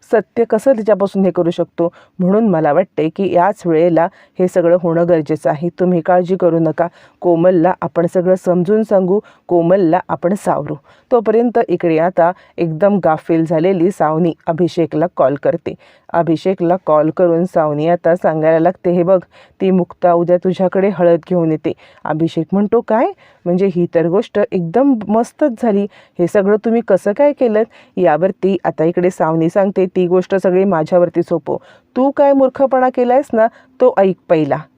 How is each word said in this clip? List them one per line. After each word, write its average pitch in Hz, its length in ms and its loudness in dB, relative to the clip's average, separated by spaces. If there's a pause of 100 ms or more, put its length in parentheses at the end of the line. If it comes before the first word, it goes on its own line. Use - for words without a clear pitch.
(120)
सत्य 226 320 -2
कसं 226 280 0
तिच्यापासून 196 520 0
हे 185 60 2
करू 170 200 -2
शकतो, 170 420 -4 (260)
म्हणून 202 300 2
मला 160 240 2
वाटतंय 156 440 -2
की 196 180 -2
याच 180 320 0
वेळेला 165 420 2 (300)
हे 180 100 0
सगळं 170 340 2
होणं 170 260 0
गरजेचं 156 420 -2
आहे. 156 180 -4
तुम्ही 175 320 -2
काळजी 180 360 0
करू 165 220 0
नका, 165 280 -2 (340)
कोमलला 175 640 2
आपण 170 320 -4
सगळं 185 200 2
समजून 185 480 0
सांगू, 196 380 0 (280)
कोमलला 175 600 2
आपण 175 260 -2
सावरू." 151 400 -4 (380)
तोपर्यंत 226 460 0 (100)
इकडे 165 300 0
आता 175 340 0 (260)
एकदम 175 460 0
गाफील 165 400 0
झालेली 170 460 0
सावनी 160 420 0 (140)
अभिषेकला 165 600 -2 (100)
कॉल 165 260 0
करते. 151 320 -4 (380)
अभिषेकला 170 640 -2 (100)
कॉल 151 300 2
करून 170 280 2
सावनी 151 440 -2
आता 170 280 0
सांगायला 160 420 0
लागते, 175 320 -2
"हे 175 120 0
बघ, 185 160 2 (420)
ती 190 100 0
मुक्ता 175 420 0
उद्या 170 240 2
तुझ्याकडे 185 520 -2
हळद 170 320 0 (100)
घेऊन 170 200 0
येते." 156 220 -4 (320)
अभिषेक 156 480 -4
म्हणतो, 208 280 0
"काय? 240 320 -2 (320)
म्हणजे 180 320 0
ही 175 180 0
तर 165 120 2
गोष्ट 208 340 -2 (120)
एकदम 196 420 0 (140)
मस्तच 233 540 -2
झाली, 202 240 0 (320)
हे 175 80 0
सगळं 202 380 0
तुम्ही 233 240 0
कसं 202 240 0
काय 285 200 2
केलं?" 220 300 0 (340)
यावरती 185 680 0
आता 160 200 -2
इकडे 175 260 0
सावनी 165 380 -2
सांगते, 190 380 0
"ती 185 200 -2
गोष्ट 180 280 -2
सगळी 185 300 0
माझ्यावरती 175 580 0
सोपव, 156 340 -4 (400)
तू 269 140 0
काय 277 220 2
मूर्खपणा 262 560 2
केलायस 254 440 0
ना 220 140 2 (340)
तो 247 180 4
ऐक 196 180 2 (120)
पहिला." 151 280 0 (220)